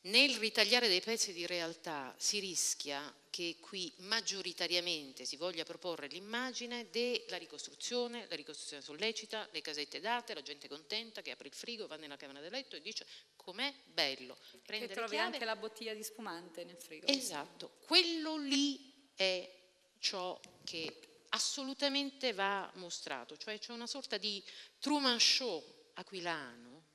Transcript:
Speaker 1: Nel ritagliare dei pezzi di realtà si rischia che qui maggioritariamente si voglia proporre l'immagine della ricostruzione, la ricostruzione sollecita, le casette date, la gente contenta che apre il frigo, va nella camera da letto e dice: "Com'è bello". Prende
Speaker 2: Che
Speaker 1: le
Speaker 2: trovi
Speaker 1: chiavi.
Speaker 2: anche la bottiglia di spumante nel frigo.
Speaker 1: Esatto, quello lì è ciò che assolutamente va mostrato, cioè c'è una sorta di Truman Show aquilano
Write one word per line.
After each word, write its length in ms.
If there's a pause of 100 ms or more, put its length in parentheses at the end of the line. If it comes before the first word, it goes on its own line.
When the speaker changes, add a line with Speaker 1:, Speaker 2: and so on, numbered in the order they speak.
Speaker 1:
Nel 340
ritagliare 540
dei 120
pezzi 320
di 140
realtà 720
si 220
rischia 720 (160)
che 300
qui 380
maggioritariamente 1300
si 120
voglia 260
proporre 460
l'immagine 800
della 460
ricostruzione, 920
la 60
ricostruzione 480
sollecita, 680
le 80
casette 400
date, 340
la 80
gente 240
contenta 560
che 80
apre 160
il 80
frigo, 320
va 80
nella 220
camera 240
da 80
letto 260
e 60
dice: 260 (300)
"Com'è 360 (120)
bello". 520 (280)
Prende 220
Speaker 2:
Che 60
Speaker 1:
le 60
Speaker 2:
trovi 160
Speaker 1:
chiavi. 200
Speaker 2:
anche 100
la 100
bottiglia 400
di 80
spumante 640
nel 140
frigo. 280
Speaker 1:
Esatto, 680 (100)
quello 520
lì 540 (220)
è 340 (520)
ciò 360 (280)
che 460 (240)
assolutamente 1000
va 420
mostrato, 640
cioè 220
c'è 140
una 140
sorta 300
di 260 (360)
Truman 420
Show 760
aquilano 880 (100)